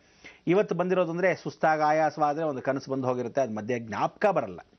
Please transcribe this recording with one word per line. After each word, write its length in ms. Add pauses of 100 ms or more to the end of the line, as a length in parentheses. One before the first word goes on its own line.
(460)
ಇವತ್ತು 280
ಬಂದಿರೋದು 360
ಅಂದ್ರೆ 260
ಸುಸ್ತಾಗ 460
ಆಯಾಸವಾದ್ರೆ 600
ಒಂದು 180
ಕನಸು 280
ಬಂದು 160
ಹೋಗಿರುತ್ತೆ, 340
ಅದು 140
ಮಧ್ಯೆ 240
ಜ್ಞಾಪಕ 480
ಬರಲ್ಲ. 340 (180)